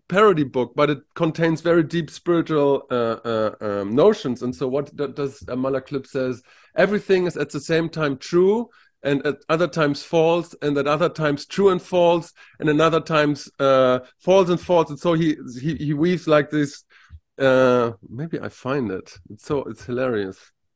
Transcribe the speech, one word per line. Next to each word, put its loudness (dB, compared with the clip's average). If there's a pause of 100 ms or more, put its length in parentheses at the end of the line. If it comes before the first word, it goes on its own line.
parody 4
book, -4
but 2
it -4 (140)
contains 0
very 2
deep -4
spiritual, 0
uh, -2
uh, -2
um, -4
notions. 2
And -6
so -6
what -4
d-, -6
does, -10
uh, -10
Malaclips -6
says, -6 (340)
"Everything 0
is -6
at -6
the -8
same -2
time -4
true, 0 (320)
and 0
at -2 (140)
other 2
times -2
false, 0
and -2
at -2
other 0
times -2
true 2
and 2
false, 2 (260)
and 0
in 2
other 4
times, 0 (140)
uh, 4 (220)
false 4
and 0
false." 2
And -12
so 0
he, 0 (240)
he, -4
he -4
weaves, 0
like, 4
this, -4 (560)
uh, 4 (160)
maybe -10
I -10
find -6
it. -12 (100)
It's -20
so, -6
it's -14
hilarious. -4 (380)